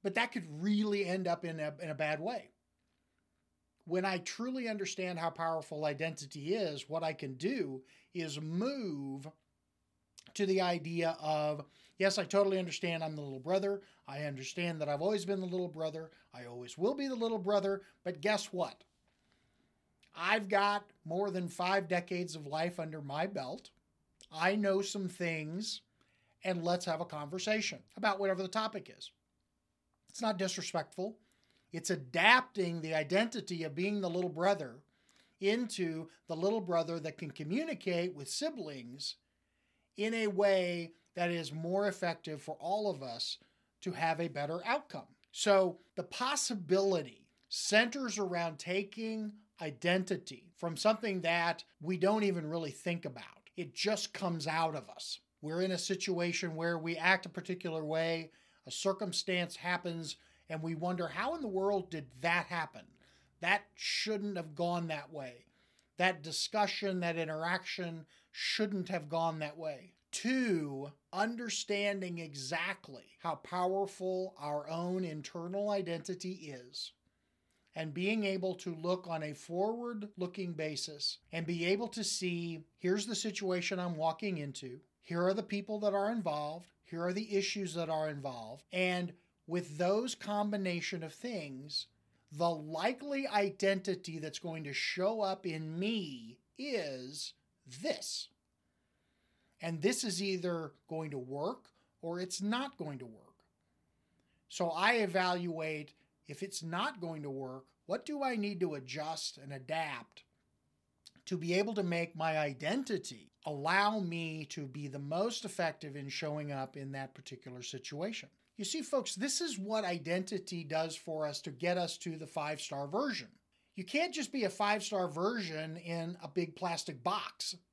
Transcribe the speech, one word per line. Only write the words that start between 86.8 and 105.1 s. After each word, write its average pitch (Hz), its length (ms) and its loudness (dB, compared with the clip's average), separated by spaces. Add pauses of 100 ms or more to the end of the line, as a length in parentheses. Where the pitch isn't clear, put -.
Here 170 180 -4
are 180 100 2
the 214 240 0
issues 196 380 0
that 165 160 0
are 156 180 2
involved." 135 540 -6 (100)
And 180 400 2 (360)
with 160 300 -2
those 202 380 4
combination 196 880 0
of 156 100 -10
things, 147 720 -6 (460)
the 170 180 2
likely 220 800 -2
identity 196 880 2
that's 151 220 -6
going 160 240 -6
to 143 80 -6
show 202 480 0
up 190 260 0
in 160 320 -2
me 151 600 -2 (200)
is 147 760 -4 (300)
this. - 640 -4 (1300)
And 165 200 -4
this 240 220 4
is 185 180 -2
either 175 520 0 (160)
going 160 240 -4
to 139 60 -4
work 143 520 -4 (320)
or 170 160 -4
it's 185 240 -4
not 247 340 -2
going 151 220 -6
to 123 80 -10
work. - 380 -20 (1040)
So 170 220 -2
I 190 240 6
evaluate, 175 1000 0 (320)